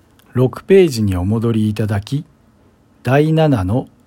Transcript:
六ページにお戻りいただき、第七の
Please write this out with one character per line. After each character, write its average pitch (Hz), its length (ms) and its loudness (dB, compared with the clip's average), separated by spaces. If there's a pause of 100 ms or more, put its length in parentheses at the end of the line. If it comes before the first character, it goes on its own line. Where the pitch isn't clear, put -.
(320)
六 123 300 -2
ペ 190 220 4
ー 170 40 0
ジ 117 140 -4
に 98 140 0
お 87 80 -2
戻 113 280 -2
り 110 160 0
い 107 60 -4
た 110 140 -4
だ 104 120 -2
き、 139 240 -8 (800)
第 147 300 2
七 151 320 2
の 120 240 -4 (180)